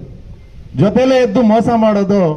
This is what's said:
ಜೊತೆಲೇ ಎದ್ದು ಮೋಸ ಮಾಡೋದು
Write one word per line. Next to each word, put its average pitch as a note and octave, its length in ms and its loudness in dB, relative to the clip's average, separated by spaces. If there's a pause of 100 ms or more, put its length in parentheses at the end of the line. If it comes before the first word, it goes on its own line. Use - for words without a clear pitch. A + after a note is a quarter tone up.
(760)
ಜೊತೆಲೇ B3+ 380 2 (100)
ಎದ್ದು G#3+ 160 0
ಮೋಸ A3+ 340 2
ಮಾಡೋದು G3+ 460 0 (160)